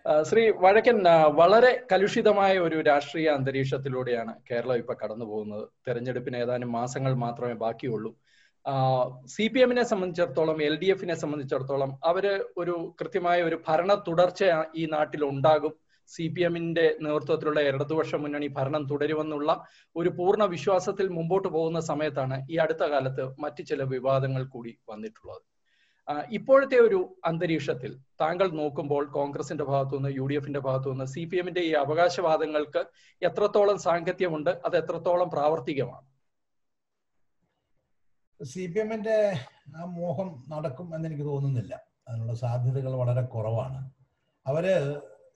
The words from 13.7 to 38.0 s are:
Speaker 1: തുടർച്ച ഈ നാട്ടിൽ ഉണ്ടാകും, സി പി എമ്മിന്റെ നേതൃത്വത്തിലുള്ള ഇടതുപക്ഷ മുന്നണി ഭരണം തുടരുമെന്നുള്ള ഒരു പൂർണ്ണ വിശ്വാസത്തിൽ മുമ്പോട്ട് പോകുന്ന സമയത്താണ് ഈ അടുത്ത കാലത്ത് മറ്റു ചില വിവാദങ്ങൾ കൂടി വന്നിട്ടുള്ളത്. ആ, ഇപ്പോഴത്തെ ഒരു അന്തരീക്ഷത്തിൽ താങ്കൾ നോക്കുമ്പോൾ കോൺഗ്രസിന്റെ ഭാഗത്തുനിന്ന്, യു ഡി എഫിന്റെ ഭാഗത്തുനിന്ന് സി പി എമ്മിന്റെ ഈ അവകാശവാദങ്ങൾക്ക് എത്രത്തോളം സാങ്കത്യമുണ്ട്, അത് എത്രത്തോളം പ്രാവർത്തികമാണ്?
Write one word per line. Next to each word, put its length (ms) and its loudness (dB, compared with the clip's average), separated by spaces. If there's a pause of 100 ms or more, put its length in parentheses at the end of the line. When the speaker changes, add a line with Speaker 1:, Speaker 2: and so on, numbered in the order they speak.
Speaker 1:
തുടർച്ച 500 2 (320)
ഈ 100 -2
നാട്ടിൽ 380 -2
ഉണ്ടാകും, 640 2 (220)
സി 180 -6
പി 140 -2
എമ്മിന്റെ 600 2
നേതൃത്വത്തിലുള്ള 580 0
ഇടതുപക്ഷ 540 0
മുന്നണി 320 -4
ഭരണം 400 -4
തുടരുമെന്നുള്ള 800 -2 (320)
ഒരു 120 0
പൂർണ്ണ 360 2
വിശ്വാസത്തിൽ 640 0
മുമ്പോട്ട് 400 -2
പോകുന്ന 320 -2
സമയത്താണ് 680 -4
ഈ 60 -4
അടുത്ത 220 2
കാലത്ത് 600 -2
മറ്റു 220 -8
ചില 200 -4
വിവാദങ്ങൾ 640 0
കൂടി 340 -14 (100)
വന്നിട്ടുള്ളത്. 540 -14 (680)
ആ, 120 -6 (100)
ഇപ്പോഴത്തെ 440 4
ഒരു 480 4
അന്തരീക്ഷത്തിൽ 720 -2 (220)
താങ്കൾ 300 0
നോക്കുമ്പോൾ 560 -2
കോൺഗ്രസിന്റെ 580 -6
ഭാഗത്തുനിന്ന്, 520 -2
യു 100 -4
ഡി 80 -2
എഫിന്റെ 260 -4
ഭാഗത്തുനിന്ന് 440 -4
സി 200 -8
പി 120 -4
എമ്മിന്റെ 240 -2
ഈ 120 0
അവകാശവാദങ്ങൾക്ക് 1120 2 (380)
എത്രത്തോളം 560 4
സാങ്കത്യമുണ്ട്, 720 0
അത് 260 -2
എത്രത്തോളം 540 0
പ്രാവർത്തികമാണ്? 760 -2 (2500)